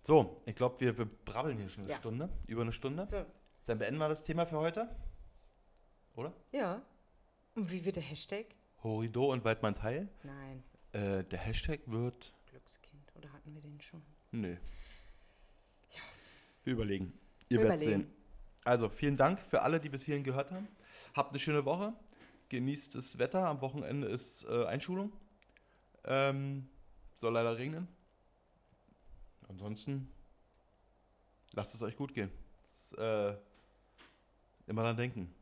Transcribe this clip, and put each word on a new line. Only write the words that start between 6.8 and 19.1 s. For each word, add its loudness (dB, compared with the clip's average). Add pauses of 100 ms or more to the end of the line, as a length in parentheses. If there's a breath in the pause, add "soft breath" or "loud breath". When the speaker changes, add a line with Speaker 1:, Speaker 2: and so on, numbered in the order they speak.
Speaker 2:
Und -2
wie -4
wird 0
der -4
Hashtag? -6 (380)
Speaker 1:
Horido 2
und 0
Weidmanns 2
Heil? 0 (160)
Speaker 2:
Nein. -12 (280)
Speaker 1:
Äh, 2
der -4
Hashtag 0
wird -2 (160)
Speaker 2:
Glückskind. -20
Oder -18
hatten -18
wir -16
den -16
schon? -16 (300)
Speaker 1:
Nö. -2 (1400 loud breath)
Speaker 2:
Ja. -16 (640 loud breath)
Speaker 1:
Wir 0
überlegen. 2 (360)
Ihr 8
Speaker 2:
Wir 10
Speaker 1:
werdet 6
Speaker 2:
überlegen. 6
Speaker 1:
sehen. -8 (520)
Also, 6
vielen 2